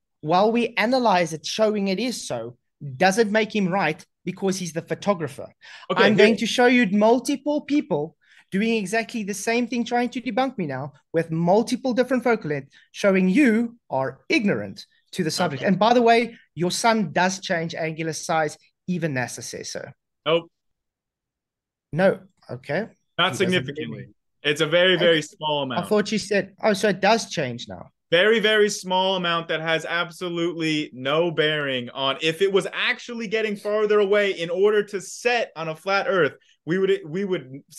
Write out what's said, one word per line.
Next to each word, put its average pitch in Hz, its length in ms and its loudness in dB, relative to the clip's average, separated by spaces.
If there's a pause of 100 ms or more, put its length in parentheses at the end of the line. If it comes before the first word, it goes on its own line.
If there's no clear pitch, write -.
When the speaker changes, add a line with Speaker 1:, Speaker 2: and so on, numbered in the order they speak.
(200)
Speaker 1:
while 180 300 2
we 233 260 0
analyze 202 560 2
it, 151 140 -12
showing 214 400 0
it 190 140 -2
is 240 260 -6
so, 120 300 -10 (400)
doesn't 196 340 4
make 214 240 0
him 196 140 2
right 165 360 -2 (200)
because 190 340 -4
he's 175 140 -8
the 160 100 -6
photographer. 160 680 -4 (420)
Speaker 2:
Okay, 185 140 4
Speaker 1:
I'm 214 120 6
Speaker 2:
here 208 100 10
Speaker 1:
going 226 120 4
to 233 80 -2
show 247 200 2
you 247 240 6
multiple 254 720 2
people 170 540 -2 (340)
doing 220 260 0
exactly 220 480 -4
the 196 100 -6
same 233 340 0
thing, 240 160 -2
trying 240 240 0
to 240 140 -8
debunk 254 340 -2
me 185 100 -4
now 135 260 -8 (200)
with 165 180 0
multiple 208 600 2
different 247 320 0
focal 226 260 0
lengths, 139 240 -8 (180)
showing 190 360 2
you 233 480 4 (140)
are 131 300 -4 (100)
ignorant 151 560 -2 (260)
to - 100 -4
the 156 80 -2
subject. 151 300 -2
Speaker 2:
Okay. 131 80 0
Speaker 1:
And 190 100 4
by 214 140 4
the 247 80 6
way, 233 340 4 (200)
your 170 160 -2
sun 214 420 0
does 185 280 0
change 170 340 -4
angular 160 400 -6
size. 156 420 -2 (300)
Even 165 260 -4
nasa 123 300 -6
says - 280 -12
so. - 140 -10 (400)
Speaker 2:
Nope. 165 260 0 (1400)
Speaker 1:
No. 180 280 2 (300)
Okay. 143 300 -4
Speaker 2:
Not 226 80 -6
Speaker 1:
He - 300 -12
doesn't 175 180 0
Speaker 2:
significantly. 151 500 -2
Speaker 1:
believe - 220 -12
me. - 60 -20 (280)
Speaker 2:
It's 147 180 0
a 160 60 2
very, 175 280 4
Speaker 1:
I 170 40 2
Speaker 2:
very 165 240 4
small 151 380 -6
Speaker 1:
I 139 40 -4
Speaker 2:
amount. 165 240 -4
Speaker 1:
thought 208 240 0
you 220 60 0
said, 196 440 -2
oh, 220 100 2
so 208 160 0
it 190 120 -2
does 220 300 2
change 123 380 -6
now. 90 220 -16 (200)
Speaker 2:
Very, 208 300 4
very 214 300 4
small 190 460 -2
amount 170 320 -2
that 160 120 -2
has 160 240 -2
absolutely 165 1120 -4
no 143 360 0
bearing 147 600 -2
on 135 320 -2
if 160 180 0
it 196 100 2
was 190 220 2
actually 233 560 -6
getting 214 280 -2
farther 208 440 0
away 202 300 2
in 170 180 -6
order 208 360 2
to 208 180 -8
set - 540 -2
on 160 120 -6
a 156 80 -6
flat 196 320 0
Earth, 170 240 2 (320)
we 165 140 -2
would, 190 260 2
we 165 200 -6
would 143 380 -6 (160)